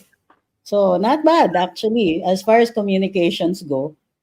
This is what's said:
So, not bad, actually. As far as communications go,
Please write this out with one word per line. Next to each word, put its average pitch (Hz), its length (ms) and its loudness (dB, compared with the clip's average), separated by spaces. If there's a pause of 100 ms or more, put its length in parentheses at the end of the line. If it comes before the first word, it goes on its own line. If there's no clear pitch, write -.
(640)
So, 196 380 0
not 294 260 0
bad, 277 320 2
actually. 185 640 -2
As 185 220 -2
far 220 180 4
as 233 80 0
communications 190 960 -2
go, 143 300 -6 (260)